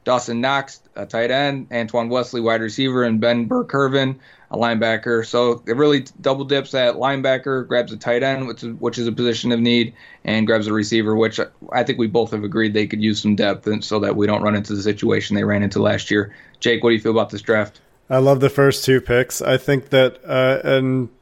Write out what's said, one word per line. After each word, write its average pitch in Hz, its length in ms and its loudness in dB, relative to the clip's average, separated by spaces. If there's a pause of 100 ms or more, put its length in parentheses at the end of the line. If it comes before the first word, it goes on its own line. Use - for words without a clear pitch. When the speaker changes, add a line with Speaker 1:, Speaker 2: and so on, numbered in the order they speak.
Speaker 1:
Dawson 120 360 0
Knox, 135 400 -2 (160)
a 101 80 -10
tight 117 260 -2
end, 139 400 -2
Antoine 117 380 -2
Wesley, 123 320 -2
wide 113 220 0
receiver, 127 400 -2
and 113 180 2
Ben 120 240 2
Burr-Kirven, 135 720 0 (340)
a - 60 -6
linebacker. 113 680 0
So 120 400 0
it 117 100 0
really 143 300 2 (140)
double 139 240 -2
dips 139 300 -2
at 123 200 2
linebacker, 131 720 -2
grabs 120 240 0
a 110 40 -10
tight 120 260 0
end, 135 260 -2
which 113 140 -12
is, 117 140 -10
which 117 220 -4
is 120 80 -2
a 113 60 -2
position 120 400 -2
of 117 80 0
need, 120 320 2 (320)
and 110 220 0
grabs 110 200 2
a 107 60 -2
receiver, 107 420 0
which 110 240 0 (340)
I 120 120 0
think 120 140 -2
we 113 80 0
both 110 240 0
have 104 140 -4
agreed 104 280 0
they 107 140 0
could 107 160 -4
use 107 180 0
some 107 160 2
depth 101 300 -2
and 107 180 -2
so 107 160 -2
that 101 160 0
we 104 100 2
don't 104 160 0
run 104 120 2
into 101 200 -4
the 101 80 -6
situation 104 540 -2
they 101 80 0
ran 104 180 0
into 104 200 0
last 104 280 -2
year. 104 240 0 (260)
Jake, 117 220 0
what 117 80 4
do 117 40 4
you 110 60 0
feel 113 120 0
about 110 180 0
this 101 120 -10
draft? 107 380 -2 (300)
Speaker 2:
I 131 80 2
love 135 220 4
the 135 80 4
first 139 380 2
two 131 160 4
picks. 123 400 0
I 131 160 2
think 135 320 -2
that, 131 340 4
uh, 131 420 0
in 131 440 0 (120)